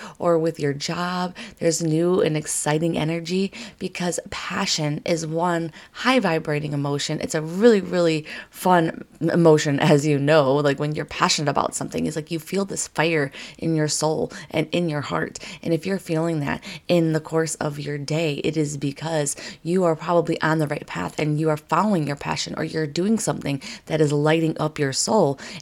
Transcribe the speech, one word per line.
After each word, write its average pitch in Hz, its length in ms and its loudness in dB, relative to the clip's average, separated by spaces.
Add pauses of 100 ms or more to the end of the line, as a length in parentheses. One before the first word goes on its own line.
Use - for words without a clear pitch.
(180)
or 170 220 2
with 160 200 -2
your 143 140 0
job. 180 640 -2 (240)
There's 165 240 0
new 170 380 4
and 156 140 2
exciting 156 640 0
energy 170 540 -2 (260)
because 180 420 -4 (120)
passion 156 760 -2
is 165 220 0
one 165 440 0 (200)
high 254 280 2
vibrating 160 540 0
emotion. 143 480 -2
It's - 140 -4
a 160 60 0
really, 190 400 6
really 170 440 0 (240)
fun 175 560 2 (160)
m-, 165 80 2
emotion, 156 500 6
as 151 280 4
you 147 100 4
know, 143 380 4
like, 143 240 2
when 147 160 -2
you're 160 100 -6
passionate 156 460 0
about - 240 0
something, 160 320 -4
it's 156 80 -4
like 151 160 -8
you 165 80 -4
feel 190 260 -4
this - 220 -6
fire 156 440 0 (280)
in 160 160 0
your 151 140 2
soul 151 420 0 (180)
and 156 220 -2
in 170 180 0
your 147 120 -2
heart. 160 360 -4 (240)
And 165 100 -2
if 165 140 0
you're 190 140 -2
feeling 165 400 -2
that 147 240 -4 (240)
in 165 260 4
the 156 80 0
course 160 340 -2
of 147 240 -4
your 147 200 -6
day, 147 440 -2
it 156 140 -2
is 151 180 0
because 147 600 -2 (260)
you 180 220 0
are 165 120 4
probably 165 460 0
on 160 160 2
the 156 100 0
right - 200 -6
path 170 320 -6
and 151 200 0
you 156 120 2
are 151 60 0
following 170 500 0
your 143 80 -4
passion, 156 400 -6
or - 80 -4
you're 160 240 -4
doing 190 320 0
something 143 420 -4 (260)
that 160 120 0
is 147 140 4
lighting 156 480 2
up 151 180 -2
your 135 140 0
soul. 160 440 2 (240)